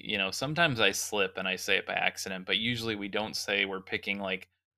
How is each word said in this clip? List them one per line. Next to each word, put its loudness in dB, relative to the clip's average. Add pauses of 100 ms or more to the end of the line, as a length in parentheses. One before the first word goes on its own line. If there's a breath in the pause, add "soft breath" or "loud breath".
you -2
know, 0
sometimes 2
I 8
slip 0
and -2
I 0
say 2
it 0
by -4
accident, -2
but 2
usually 0
we -4
don't -2
say 2
we're -4
picking, -4
like, -4 (300)